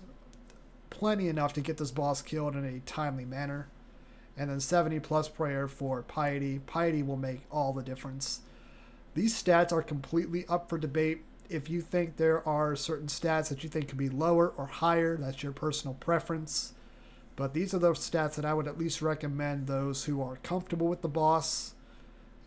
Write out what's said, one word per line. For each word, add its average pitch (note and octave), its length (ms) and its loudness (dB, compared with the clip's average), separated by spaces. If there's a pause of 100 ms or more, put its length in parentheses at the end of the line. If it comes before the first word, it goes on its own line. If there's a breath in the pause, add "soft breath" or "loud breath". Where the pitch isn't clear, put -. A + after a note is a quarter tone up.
(920)
plenty G#3 380 0
enough D3+ 260 0
to D3 80 0
get D3+ 160 -4
this C#3 120 -2
boss C#3+ 300 0
killed D3 340 -4
in C#3 120 -2
a B2+ 140 -6
timely C3+ 440 -4
manner. C#3+ 440 -6 (680 loud breath)
And C#3+ 120 -2
then C#3 100 -2
seventy D#3+ 400 2
plus D3+ 300 0
prayer C#3 360 0
for C3 360 -4
Piety. C#3 640 -2
Piety E3 360 2
will C#3 140 0
make C3 240 -4 (100)
all C#3 220 0
the C3 100 -2
difference. C3 580 -6 (720 loud breath)
These A3 280 2
stats F3 300 6
are E3 80 2
completely E3 680 -2
up F3 220 0
for E3+ 80 -2
debate. D#3 460 0 (260)
If D#3 220 -6
you E3+ 100 0
think E3 380 -2
there D#3+ 280 4
are D3+ 300 2
certain D3+ 300 -4
stats D#3 420 0
that C#3 160 -4
you D3+ 60 -6
think D3+ 180 -2
could C3+ 80 -6
be C3+ 140 0
lower E3+ 480 4
or C3+ 80 -4
higher, E3 500 4
that's C3+ 260 -4
your C#3 100 -4
personal C#3+ 420 -2
preference. D#3+ 800 -2 (600 loud breath)
But C3+ 200 -2
these F#3 180 0
are F#3+ 60 2
the E3+ 140 6
stats D#3 420 0
that D3+ 100 -2
I D3+ 80 2
would D3+ 160 0
at D3+ 80 -8
least E3 240 -2
recommend D3 640 0
those C3+ 380 -2
who C#3+ 160 0
are C3 220 -4
comfortable F3 460 0
with E3+ 120 0
the D#3+ 80 -2
boss D#3 640 2 (760 loud breath)